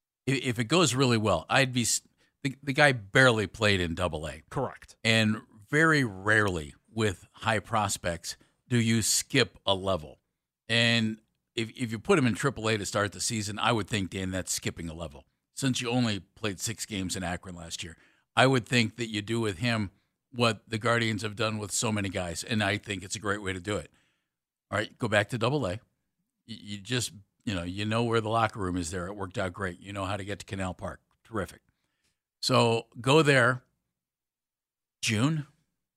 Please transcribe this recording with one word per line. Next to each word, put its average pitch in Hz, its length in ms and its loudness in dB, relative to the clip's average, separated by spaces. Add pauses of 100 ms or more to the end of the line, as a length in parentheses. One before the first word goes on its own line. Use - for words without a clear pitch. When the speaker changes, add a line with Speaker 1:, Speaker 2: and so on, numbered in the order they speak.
(280)
Speaker 1:
i-, 135 160 0
if 117 160 -2
it 120 60 -2
goes 147 280 4
really 123 220 4
well, 101 340 2
I'd 131 220 2
be 123 120 0
s-, - 180 -2 (420)
the, 139 180 -6
the 143 120 -4
guy 147 180 6
barely 113 560 4
played 101 320 2
in 85 160 -2
Double 80 320 -4
A. 78 220 -12
Speaker 2:
Correct. - 560 -8
Speaker 1:
And 110 320 4 (340)
very 151 320 4
rarely 98 720 0 (180)
with 107 380 -2
high 113 280 -2
prospects 95 760 -4 (320)
do 120 100 0
you 113 240 2
skip - 640 0
a 98 80 2
level. 92 460 -4 (480)
And 113 520 2 (360)
if, 113 140 -4
if 113 240 -8
you 113 40 -4
put 180 220 4
him 127 80 4
in 113 80 2
Triple 110 320 -2
A 110 100 2
to 98 80 -8
start 101 280 -2
the 92 80 -12
season, 104 360 -4
I 110 140 0
would 107 160 0
think, 98 220 -4
Dan, 95 220 -6
that's 92 200 -6
skipping 85 380 -6
a 80 40 -10
level. 80 300 -12 (320)
Since 131 240 -2
you 123 100 -4
only 117 300 0 (160)
played 101 240 -6
six - 260 -8
games 92 300 -4
in 92 80 -6
Akron 87 320 -8
last 85 300 -12
year, 80 100 -16 (400)
I 123 120 6
would 131 200 2
think 120 300 2
that 117 100 -4
you 107 140 -4
do 113 180 -2
with 101 200 -2
him 113 320 -2 (440)
what 117 320 2
the 117 120 -4
Guardians 113 420 0
have 107 140 -6
done 110 240 -2
with 104 120 -8
so 113 200 -2
many 101 180 0
guys, 87 340 -4
and 107 200 -2
I 101 160 0
think 98 240 -8
it's 98 120 -10
a 104 40 -8
great 104 240 -4
way 95 100 -4
to 92 60 -8
do 101 180 -2
it. 76 140 -10 (800)
All 101 80 -2
right, - 180 -6
go 123 100 -4
back 104 220 2
to 127 80 -4
Double 127 300 0
A. - 20 -2
Y-, 92 80 -4 (680)
you 104 320 -12
just, 110 320 -4 (340)
you - 80 -4
know, 90 80 -2
you 92 240 -6
know 113 180 0
where 117 160 2
the 107 100 -2
locker 110 300 0
room 92 160 -2
is 87 140 -4
there. 90 160 -6
It 98 100 -8
worked 98 220 -10
out 95 160 -4
great. 90 260 -8
You 98 140 -14
know 98 120 -6
how 101 120 -4
to 98 80 -12
get 98 140 -8
to - 80 -18
Canal 95 260 -6
Park. - 280 -12 (220)
Terrific. 104 380 -6 (800)
So 117 460 4 (120)
go 135 220 6
there. 131 400 4 (1400)
June, 139 420 0 (500)